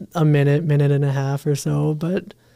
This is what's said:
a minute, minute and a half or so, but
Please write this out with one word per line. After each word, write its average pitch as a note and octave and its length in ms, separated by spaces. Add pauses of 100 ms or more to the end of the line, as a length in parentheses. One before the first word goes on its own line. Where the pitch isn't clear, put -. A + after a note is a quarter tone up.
(140)
a D#3+ 120
minute, C#3+ 400
minute C#3+ 260
and C#3+ 140
a C#3 60
half C#3 340
or D3 100
so, D3+ 380
but E3+ 400 (220)